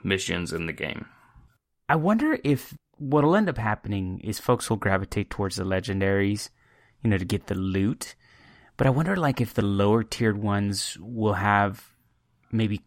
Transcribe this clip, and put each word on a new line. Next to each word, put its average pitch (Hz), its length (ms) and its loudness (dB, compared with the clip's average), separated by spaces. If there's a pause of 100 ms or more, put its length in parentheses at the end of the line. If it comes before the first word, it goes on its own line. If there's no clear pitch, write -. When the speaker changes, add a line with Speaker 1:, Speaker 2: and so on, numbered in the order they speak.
Speaker 1:
missions 92 480 -2
in 82 140 -4
the 80 80 -6
game. - 320 -8 (840)
Speaker 2:
I 151 80 4
wonder 226 480 2
if 143 300 0 (240)
what'll 147 360 2
end 208 140 2
up 135 80 -4
happening 101 640 -4
is 104 180 -6
folks - 300 0
will 110 80 0
gravitate 95 540 -2
towards 98 260 -2
the 95 80 -4
legendaries, 98 840 0 (520)
you 117 60 2
know, 101 100 4
to 92 60 -2
get 92 220 -4
the - 80 -4
loot. 95 600 -2 (600)
But 123 100 2
I 135 40 4
wonder, 165 260 0
like, 143 240 0
if 113 140 -2
the 107 80 0
lower 101 400 4
tiered 110 360 0
ones 101 640 -2
will 107 340 0
have 101 480 2 (680)
maybe 107 340 0